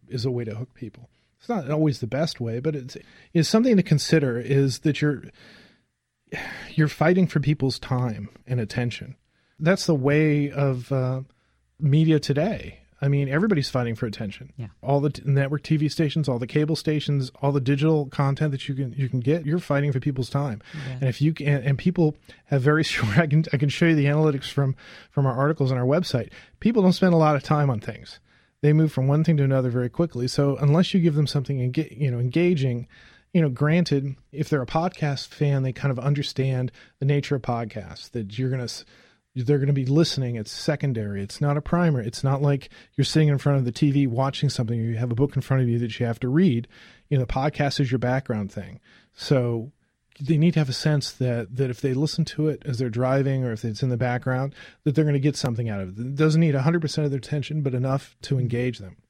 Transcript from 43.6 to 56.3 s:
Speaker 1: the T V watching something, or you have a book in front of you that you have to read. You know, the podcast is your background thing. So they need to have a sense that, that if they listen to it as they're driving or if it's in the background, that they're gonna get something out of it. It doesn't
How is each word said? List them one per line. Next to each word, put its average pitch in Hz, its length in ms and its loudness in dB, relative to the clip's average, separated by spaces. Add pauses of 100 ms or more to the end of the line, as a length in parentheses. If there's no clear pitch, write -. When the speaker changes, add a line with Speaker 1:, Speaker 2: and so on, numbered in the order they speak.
Speaker 1:
the 120 80 -2
T 147 180 2
V 139 160 2
watching 131 420 -2
something, 117 300 -4
or 113 40 -2
you 113 120 -4
have 120 160 -4
a 113 40 -2
book 139 200 0
in 131 60 0
front 131 200 0
of 123 60 2
you 117 120 2
that 117 200 -6
you 120 60 0
have 117 160 -4
to 123 80 -2
read. 139 400 2 (400)
You 143 80 2
know, 127 80 0
the - 80 -8
podcast 143 480 -2
is 123 100 0
your 127 80 0
background 123 540 -4
thing. 95 260 -14 (340)
So 120 600 -2 (480)
they 147 160 2
need 165 160 4
to 156 80 2
have 131 80 0
a 123 40 -4
sense 151 380 -2
that, 123 460 -4
that 131 120 0
if 123 120 -8
they 131 120 0
listen 151 300 -2
to 151 240 -2
it 147 180 -4
as 127 140 -4
they're 127 100 -2
driving 131 540 0
or 120 80 -4
if 110 140 -8
it's 110 180 -4
in 127 60 0
the 120 80 -2
background, 127 580 -2 (300)
that 147 100 0
they're 156 80 4
gonna 143 160 2
get 143 160 0
something 120 320 -4
out 101 140 -4
of 92 80 -8
it. 101 120 -12
It 135 140 -8
doesn't 156 240 4